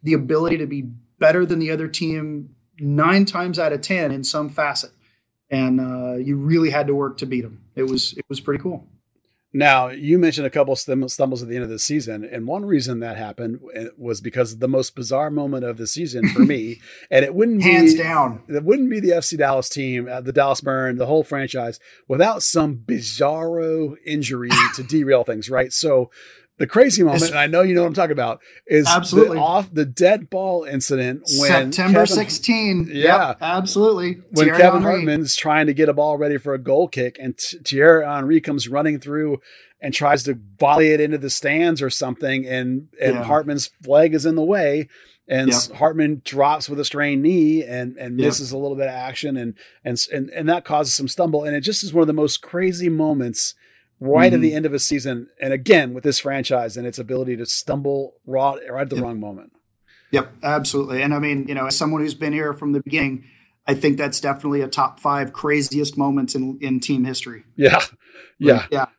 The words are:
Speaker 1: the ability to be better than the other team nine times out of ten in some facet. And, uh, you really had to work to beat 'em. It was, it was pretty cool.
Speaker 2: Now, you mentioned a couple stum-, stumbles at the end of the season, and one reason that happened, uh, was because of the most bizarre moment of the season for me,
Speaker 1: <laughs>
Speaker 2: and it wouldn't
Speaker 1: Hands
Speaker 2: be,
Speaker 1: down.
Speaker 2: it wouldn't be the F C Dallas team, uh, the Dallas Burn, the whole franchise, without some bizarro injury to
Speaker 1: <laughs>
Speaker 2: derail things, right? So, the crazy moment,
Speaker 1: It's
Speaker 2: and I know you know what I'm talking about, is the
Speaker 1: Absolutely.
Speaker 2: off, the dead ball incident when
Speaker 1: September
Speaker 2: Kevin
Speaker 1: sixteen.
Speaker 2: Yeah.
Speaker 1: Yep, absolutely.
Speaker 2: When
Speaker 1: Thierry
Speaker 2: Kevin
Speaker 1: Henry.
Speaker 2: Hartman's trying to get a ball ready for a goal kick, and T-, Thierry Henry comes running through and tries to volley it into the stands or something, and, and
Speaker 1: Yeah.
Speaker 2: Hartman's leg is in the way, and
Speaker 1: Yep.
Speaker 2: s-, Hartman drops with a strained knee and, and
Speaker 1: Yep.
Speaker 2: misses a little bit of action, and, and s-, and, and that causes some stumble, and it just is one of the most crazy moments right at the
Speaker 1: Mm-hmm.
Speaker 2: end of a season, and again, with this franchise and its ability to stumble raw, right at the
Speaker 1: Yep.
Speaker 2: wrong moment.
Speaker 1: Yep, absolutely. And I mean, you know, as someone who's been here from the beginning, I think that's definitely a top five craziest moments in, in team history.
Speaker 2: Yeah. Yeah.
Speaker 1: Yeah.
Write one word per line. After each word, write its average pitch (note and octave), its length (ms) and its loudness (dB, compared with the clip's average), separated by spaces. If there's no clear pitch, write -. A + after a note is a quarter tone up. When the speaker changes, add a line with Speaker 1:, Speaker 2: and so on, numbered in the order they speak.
Speaker 1:
the D#3 100 0
ability D#3 440 0
to D3+ 100 -4
be C#3 140 -8
better E3 280 4
than E3 140 -2
the D#3+ 120 -2
other D#3+ 160 -4
team D#3 640 -6
nine D#3 460 2
times F3+ 340 -4
out D#3+ 140 0
of C#3+ 80 -4
ten D#3+ 320 -4
in C3+ 140 -8
some D3+ 240 -4
facet. D3 420 -4
And, C3 300 0
uh, B2+ 360 -6
you C3+ 220 -4
really D#3 340 2
had C#3+ 160 -2
to C#3+ 80 0
work C#3 240 -4
to D3 60 -8
beat B2 200 -6
'em. A2 160 -18
It C3 80 -2
was, C3 340 -4
it - 100 -14
was C3+ 140 -10
pretty C#3 200 -4
cool. - 260 -10
Speaker 2:
Now, C3+ 300 4
you C#3+ 320 0
mentioned D#3 260 0
a C3 40 -2
couple C#3 260 0
stum-, C3 340 -4
stumbles C3 320 -2
at A#2+ 60 -12
the A#2+ 80 -8
end B2 80 -6
of A2+ 60 -8
the A2+ 100 -10
season, A2+ 460 -4
and A2+ 200 -10
one F#3 200 -6
reason C3 340 0
that A#2 160 -8
happened, A2+ 460 -10
uh, A2+ 120 -10
was A#2+ 220 -6
because A#2 320 -4
of A2+ 80 -16
the B2+ 80 -2
most C3 300 0
bizarre C3 340 -2
moment C#3 320 -4
of A#2 140 -8
the A2+ 100 -8
season B2+ 400 -4
for - 120 -2
me, A#2 420 2
Speaker 1:
<laughs> - 140 -20
Speaker 2:
and C3+ 140 6
it C#3 100 -2
wouldn't G#3+ 300 2
Speaker 1:
Hands E3+ 300 8
Speaker 2:
be, D#3+ 100 2
Speaker 1:
down. C#3+ 460 0
Speaker 2:
it D3 160 -4
wouldn't B3+ 240 -2
be A3 100 -4
the F3+ 140 2
F E3 100 0
C - 140 -6
Dallas C3+ 320 0
team, B2+ 420 -6
uh, B2+ 80 -8
the B2+ 140 -8
Dallas C#3 260 2
Burn, C3 380 -4
the B2 80 -2
whole D3+ 180 2
franchise, C3 560 -6
without F3+ 340 2
some D3 420 0
bizarro D#3+ 1080 -2
injury C3 440 -4
to C3 80 -8
Speaker 1:
<laughs> B2 60 -14
Speaker 2:
derail C3+ 340 4
things, A2 260 -6
right? C3 220 0
So, C3 400 0
the C#3+ 100 -2
crazy A3 360 6
moment, D3 200 4
Speaker 1:
It's E3 80 2
Speaker 2:
and D3 60 -2
I D3 100 2
know E3 160 4
you F#3 120 2
know F3 60 4
what F3 80 2
I'm D#3+ 40 -6
talking E3 200 0
about, A#2 260 -4
is D3+ 200 4
the D#3 60 4
Speaker 1:
Absolutely. F3+ 460 6
Speaker 2:
off, F3+ 360 0
the D3+ 100 0
dead F3 460 2
ball F#3 340 -2
incident C3+ 600 -4
when C#3+ 120 2
Speaker 1:
September F#3+ 320 6
Speaker 2:
Kevin F#3+ 100 2
Speaker 1:
sixteen. G#3 760 0
Speaker 2:
Yeah. D#3+ 400 2
Speaker 1:
Yep, B2 120 -6
absolutely. F#3+ 720 0
Speaker 2:
When D#3 140 4
Speaker 1:
Thierry D#3+ 120 2
Speaker 2:
Kevin F3+ 240 8
Speaker 1:
Henry. F#3+ 180 2
Speaker 2:
Hartman's D#3 360 -2
trying D#3 320 0
to D3 60 0
get D3 160 2
a C#3+ 40 2
ball D3 220 0
ready D3 220 -2
for C#3 160 -6
a C3+ 40 -4
goal C3+ 300 0
kick, B2 320 -6
and C3 180 -8
T-, - 200 -10
Thierry D3+ 480 4
Henry C#3+ 340 2
comes C#3+ 300 -6
running D3 320 -2
through D3 400 -4
and C3+ 120 -8
tries C#3+ 300 2
to C3 160 -6
volley D3+ 340 6
it D3+ 100 4
into D3+ 160 0
the C3+ 120 -6
stands D3+ 520 0
or C3+ 80 -2
something, C3 580 -4
and, B2+ 400 -4
and C3 140 2
Speaker 1:
Yeah. A#2+ 80 -4
Speaker 2:
Hartman's C#3+ 460 0
leg D3+ 280 6
is D3+ 120 0
in D#3+ 100 2
the D#3+ 60 0
way, D#3 460 0
and C3 220 2
Speaker 1:
Yep. A#2+ 80 8
Speaker 2:
s-, A#2+ 140 0
Hartman D3+ 520 2
drops C#3+ 460 2
with C#3+ 100 -6
a C#3+ 60 -2
strained C#3+ 360 0
knee D#3+ 440 4
and, B2 320 -8
and B2 200 -8
Speaker 1:
Yep. C#3 100 4
Speaker 2:
misses C#3+ 260 -2
a C3+ 40 -6
little C#3 200 -4
bit C3+ 100 -2
of C3 60 -6
action, C3 420 -6
and, A#2+ 200 -6
and B2 140 -4
s-, - 100 -2
and, C3+ 220 -6
and D#3 180 -6
that E3+ 160 0
causes D3+ 300 0
some C3+ 160 -4
stumble, D#3 340 0
and D3 100 -4
it D3 80 -2
just G#3 220 -4
is F3+ 100 -10
one E3+ 80 4
of D#3 60 4
the D3+ 60 0
most D3+ 280 0
crazy F3+ 460 -2
moments D#3 680 -2
right D#3+ 320 6
at - 80 2
the D#3+ 80 4
Speaker 1:
Mm-hmm. D3+ 80 -4
Speaker 2:
end D#3 80 -2
of C#3+ 80 -2
a C#3+ 60 -2
season, B2+ 500 -4
and C3+ 120 -2
again, C3+ 400 4
with B2+ 100 -12
this C#3+ 160 2
franchise B2+ 560 -4
and A#2+ 100 -8
its B2 140 -10
ability B2+ 380 -4
to A#2 80 -8
stumble C#3 680 -4
raw, C3+ 300 0
right B2+ 120 -6
at C#3 80 -4
the C3+ 80 -4
Speaker 1:
Yep. B2 80 -2
Speaker 2:
wrong A#2 160 -8
moment. G2+ 320 -14
Speaker 1:
Yep, C3+ 220 -2
absolutely. C#3 580 -2
And C#3+ 120 0
I D3 60 -2
mean, C#3+ 280 -2
you C#3+ 80 -6
know, C3 120 -4
as C3 100 -2
someone D#3 240 -2
who's D3+ 120 -4
been D3+ 200 -6
here D3+ 200 -4
from D3 200 -4
the C#3 80 -2
beginning, C#3 420 -4
I C#3 80 0
think C#3 240 2
that's C#3+ 220 -4
definitely C#3+ 400 -4
a C3+ 80 -2
top C3 320 -4
five C#3+ 320 -2
craziest D3 640 -2
moments C#3 380 0
in, C3 240 -6
in C3 220 -2
team C3 240 0
history. B2 400 -10
Speaker 2:
Yeah. - 280 6
Yeah. C3+ 320 4
Speaker 1:
Yeah. C3+ 180 -2